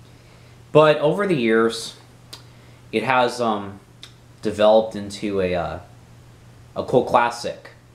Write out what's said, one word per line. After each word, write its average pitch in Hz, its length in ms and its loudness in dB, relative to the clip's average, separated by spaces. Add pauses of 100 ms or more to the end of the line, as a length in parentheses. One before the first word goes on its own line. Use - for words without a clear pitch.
(720)
But 151 240 6
over 175 300 -2
the 180 100 0
years, 113 600 0 (960)
it 110 120 -2
has, 127 360 0
um, 101 420 -6 (600)
developed 107 560 2
into 101 460 -6
a, 90 120 -2
uh, 82 240 -6 (960)
a 98 100 -6
cult 120 220 0
classic. - 680 -4 (220)